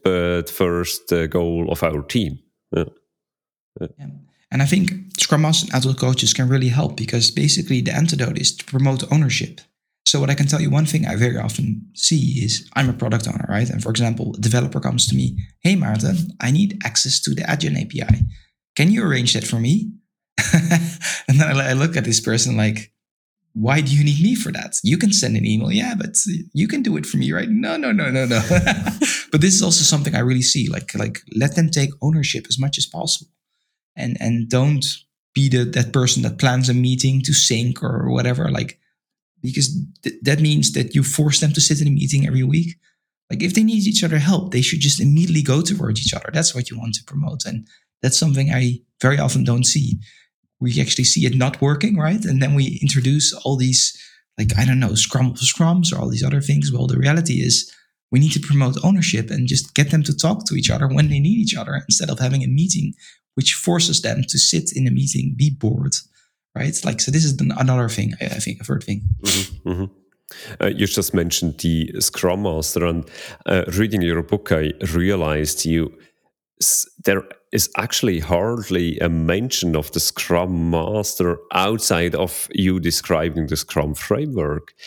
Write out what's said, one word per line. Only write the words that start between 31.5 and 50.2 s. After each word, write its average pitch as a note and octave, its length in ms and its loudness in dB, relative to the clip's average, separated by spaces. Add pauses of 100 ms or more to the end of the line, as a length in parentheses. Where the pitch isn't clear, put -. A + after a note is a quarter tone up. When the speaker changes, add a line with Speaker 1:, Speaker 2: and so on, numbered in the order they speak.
Speaker 2:
them E3 160 2
take C#3+ 200 2 (120)
ownership D3 460 0
as - 100 -2
much C3+ 200 -2
as - 80 -2
possible. - 440 -6 (680)
And, A#2+ 240 -4
and A#2 280 0
don't C3+ 360 2 (500)
be C#3 140 4
the, B2 160 2
that - 280 0
person B2+ 300 2
that A2 160 -2
plans B2+ 300 2
a B2 60 2
meeting B2+ 480 2
to D3+ 100 -2
sync B2 500 2
or B2 280 -2
whatever, B2 400 0
like, - 280 -4 (640)
because C3 260 0 (340)
th-, - 200 -8
that C#3+ 180 2
means D3+ 320 2
that B2+ 240 -2
you C#3 80 6
force D3 360 2
them D3+ 120 2
to - 80 0
sit D3 200 2
in D3+ 60 2
a C#3+ 40 4
meeting C#3 360 2
every C3 160 2
week. E3 340 0 (540)
Like, - 120 -4
if F#3 120 -2
they A3 80 4
need A3 240 4
each G#3 160 2
other D#3+ 160 2
help, E3+ 340 2
they B2 100 2
should D#3 180 0
just C#3+ 200 2
immediately D#3 420 4
go C3+ 200 2
towards B2+ 380 -2
each - 140 -2
other. - 180 -10
That's E3 220 0
what B2 160 -6
you A#2+ 80 -12
want A2+ 160 -6
to - 100 -8
promote. C#3+ 400 -6
And A2 220 -8 (360)
that's C3 160 2
something C#3+ 320 2
I B2 300 0 (200)
very C#3 200 2
often C#3 240 0
don't B2 200 2
see. - 360 0 (580)